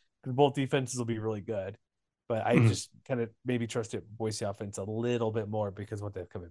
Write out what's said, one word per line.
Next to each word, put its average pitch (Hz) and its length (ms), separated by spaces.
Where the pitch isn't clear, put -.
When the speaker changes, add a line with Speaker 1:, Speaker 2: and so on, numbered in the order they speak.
Speaker 1:
'Cause 131 80
both 139 220
defenses 131 420
will 123 80
be 113 140
really 107 240
good. 98 340
But 110 180
I 120 140
Speaker 2:
Mm-hmm. 117 80
Speaker 1:
just 95 200
kinda 117 240
maybe 123 220
trust 110 260
it, 104 120
Boise 110 300
offense 101 320
a 98 60
little 113 460
bit 107 200
more 107 200
because 101 300
of 101 40
what 101 100
they've 90 160
coming 87 200